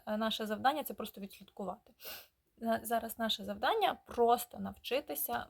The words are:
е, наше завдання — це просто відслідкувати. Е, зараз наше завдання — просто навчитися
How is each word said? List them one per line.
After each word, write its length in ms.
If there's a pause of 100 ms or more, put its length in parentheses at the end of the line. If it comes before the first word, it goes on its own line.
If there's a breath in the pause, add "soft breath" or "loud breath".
е, 100
наше 300
завдання — 380
це 100
просто 260
відслідкувати. 720 (720 loud breath)
Е, 200
зараз 360
наше 260
завдання — 600
просто 520
навчитися 920